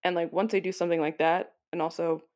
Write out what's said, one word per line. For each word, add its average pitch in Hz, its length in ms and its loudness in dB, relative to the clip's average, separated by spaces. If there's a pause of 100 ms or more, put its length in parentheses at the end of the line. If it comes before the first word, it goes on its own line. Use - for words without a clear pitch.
And, 180 120 0
like, 170 180 -2
once 202 200 0
they 196 80 2
do 185 120 -2
something 170 280 0
like 156 180 -2
that, 165 340 2 (200)
and 170 80 -6
also 165 400 -2 (160)